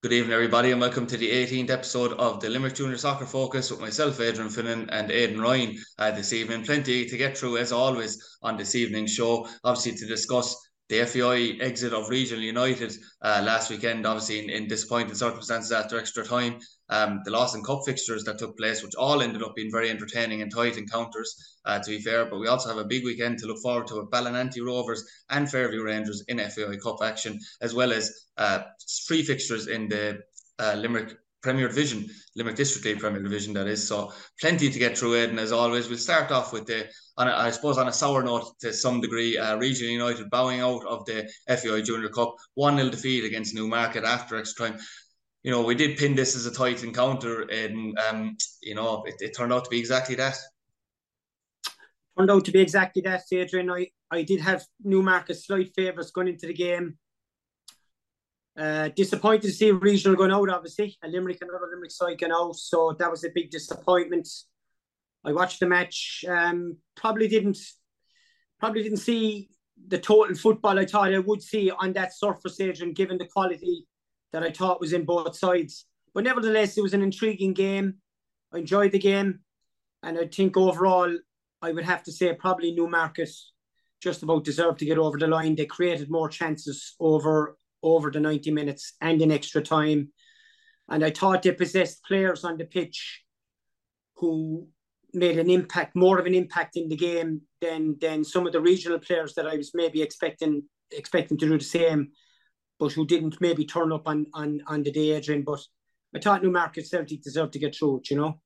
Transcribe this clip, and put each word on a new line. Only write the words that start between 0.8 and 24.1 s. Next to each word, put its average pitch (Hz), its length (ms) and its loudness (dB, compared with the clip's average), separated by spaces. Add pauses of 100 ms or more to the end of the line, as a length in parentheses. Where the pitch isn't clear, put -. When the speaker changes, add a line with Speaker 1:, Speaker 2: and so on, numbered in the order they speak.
Speaker 1:
welcome 123 240 0
to 120 100 -6
the 107 140 0
eighteenth 127 400 0
episode 123 480 0
of 113 200 2
the 110 120 -4
Limerick 131 240 -2
Junior 131 240 -4
Soccer 135 260 -2
Focus 131 460 -4
with 120 100 -8
myself, 131 400 -2
Adrian 113 300 -2
Finnan, 113 420 -4
and 107 180 -4
Aidan 110 300 0
Ryan, 117 380 0 (200)
uh, 107 120 2
this 104 240 -4
evening. 113 280 -4
Plenty 127 440 0
to 127 100 -8
get 135 220 -2
through, 120 180 -4
as 120 160 -2
always, 120 500 -2 (200)
on 110 160 -4
this 98 160 -4
evening's 107 400 0
show. 117 340 0 (160)
Obviously, 123 300 0
to 107 120 -12
discuss 120 480 -2 (360)
the 110 100 2
F 120 160 0
A 123 60 2
I 123 160 4 (240)
exit 120 320 -4
of 107 160 -4
Regional 117 340 -2
United, 117 480 0 (300)
uh, 104 240 2
last 110 240 0
weekend, 110 360 -2
obviously 107 380 -2
in, 104 60 -10
in 104 180 -6
disappointing 110 460 -2
circumstances 113 580 -4
after 110 260 -2
extra 110 240 -8
time. 120 360 -2 (320)
Um, 107 340 0
the 101 60 -8
loss 117 240 0
in 104 100 -10
cup 139 220 -2
fixtures 113 380 -4
that 107 120 -6
took 113 220 -12
place, 110 240 -2
which 95 120 -14
all 139 280 2
ended 110 200 -4
up 110 140 -10
being 110 160 -8
very 117 160 0
entertaining 110 540 -4
and 104 120 -10
tight 117 220 0
encounters, 113 580 -8 (300)
uh, 104 140 -2
to 104 120 -8
be 107 120 -6
fair. 113 240 0
But 98 140 -8
we 110 80 -2
also 123 200 0
have 110 80 -4
a 107 80 -6
big 123 220 -2
weekend 117 320 -4
to 110 80 -10
look 110 160 -10
forward 120 240 -2
to 113 80 -12
with 104 160 -8